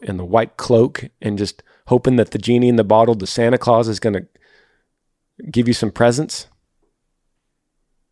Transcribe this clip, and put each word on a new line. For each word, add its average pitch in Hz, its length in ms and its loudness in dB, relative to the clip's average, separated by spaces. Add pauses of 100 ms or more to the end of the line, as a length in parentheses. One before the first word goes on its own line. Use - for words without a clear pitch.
and 95 160 -8
the 90 80 -10
white 113 320 -2
cloak, 123 480 0 (160)
and 104 160 -6
just 101 240 -8 (260)
hoping 127 280 2
that 110 160 0
the - 80 -6
genie 123 300 2
in 120 80 2
the 110 60 4
bottle, 110 300 4
the 95 140 -6
Santa 120 320 0
Claus, 117 280 2
is 107 120 -6
gonna 101 260 -4 (1300)
give 120 160 0
you 120 60 2
some 110 180 -4
presents? 120 560 -2 (1600)